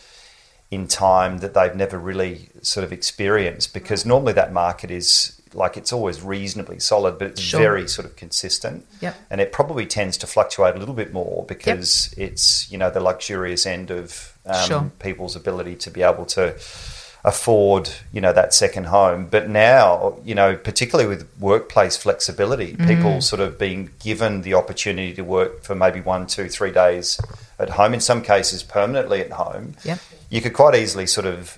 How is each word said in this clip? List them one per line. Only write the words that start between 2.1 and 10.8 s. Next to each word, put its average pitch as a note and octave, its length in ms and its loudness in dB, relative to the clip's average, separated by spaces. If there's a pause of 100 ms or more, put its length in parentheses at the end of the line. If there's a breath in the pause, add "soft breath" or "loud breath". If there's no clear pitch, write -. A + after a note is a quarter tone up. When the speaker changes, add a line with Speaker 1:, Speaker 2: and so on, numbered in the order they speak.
Speaker 1:
sort - 220 -4
of - 100 -6
experienced, G2 800 -2
because G2 320 -4
normally B2 280 4
that F#2 200 2
market F2 380 -2
is, - 420 0 (220)
like, F#2 200 0
it's G2+ 160 -8
always F#2+ 300 -4
reasonably G2 580 -8
solid, G2 380 2
but G2 120 -4
it's - 120 -10
Speaker 2:
Sure. F2 180 -2
Speaker 1:
very G2+ 280 4
sort - 180 -6
of - 100 -18
consistent. - 680 -6 (160)
Speaker 2:
Yep. F3 140 -8 (160)
Speaker 1:
And G2+ 100 -2
it G2 100 0
probably C#3 360 -2
tends G2 300 -4
to - 100 -10
fluctuate F#2+ 480 2
a - 20 -10
little A2+ 160 -10